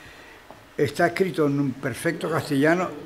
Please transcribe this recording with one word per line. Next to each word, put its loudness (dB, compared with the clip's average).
Está 2
escrito 0
en 2
un 0
perfecto -4
castellano 2